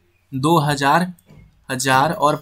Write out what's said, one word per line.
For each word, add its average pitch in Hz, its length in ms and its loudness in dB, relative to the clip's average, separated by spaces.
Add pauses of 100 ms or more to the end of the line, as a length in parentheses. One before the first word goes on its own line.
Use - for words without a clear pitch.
(320)
दो 151 280 0
हजार, 147 520 0 (560)
हजार 135 440 0
और 147 300 0